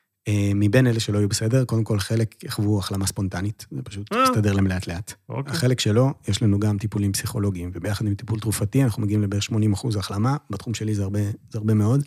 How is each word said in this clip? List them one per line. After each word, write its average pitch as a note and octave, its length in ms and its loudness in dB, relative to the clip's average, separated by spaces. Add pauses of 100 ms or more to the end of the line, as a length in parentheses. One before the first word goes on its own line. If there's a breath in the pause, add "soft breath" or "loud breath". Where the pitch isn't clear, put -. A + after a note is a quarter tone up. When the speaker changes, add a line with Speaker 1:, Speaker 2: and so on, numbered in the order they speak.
(280 soft breath)
Speaker 1:
אה, G2+ 260 2
מבין G#2 320 4
אלה A2+ 140 2
שלא G#2 180 -2
יהיו G#2 100 2
בסדר, A2+ 360 0
קודם A2+ 200 0
כל G#2+ 140 0
חלק A2+ 460 -2
יחוו G#2 340 0
החלמה G2 280 -2
ספונטנית, G2 640 -4
זה C3+ 120 -8
פשוט G2+ 300 -10
Speaker 2:
אה. A#3+ 100 2
Speaker 1:
יסתדר A2+ 300 4
להם G2 140 4
לאט F#2 200 -2
לאט. F2 260 -8 (160)
Speaker 2:
אוקיי. C#3 240 -8
Speaker 1:
החלק B2 280 0
שלא, A#2+ 300 4 (180)
יש G2+ 140 0
לנו G2+ 160 4
גם G#2 200 2
טיפולים G2+ 340 -2
פסיכולוגיים, G2 640 -4
וביחד G#2 320 -4
עם G2+ 80 2
טיפול A2 260 -4
תרופתי, A2+ 440 0
אנחנו A2+ 180 0
מגיעים G#2 200 2
לבערך G2+ 200 0
שמונים G#2+ 300 2
אחוז G2+ 240 -2
החלמה, G#2+ 400 0 (140)
בתחום G#2+ 240 -6
שלי G#2+ 200 -4
זה G2+ 80 -2
הרבה, G2 160 -2 (320)
זה A2+ 80 -8
הרבה G#2+ 160 2
מאוד. A2+ 320 4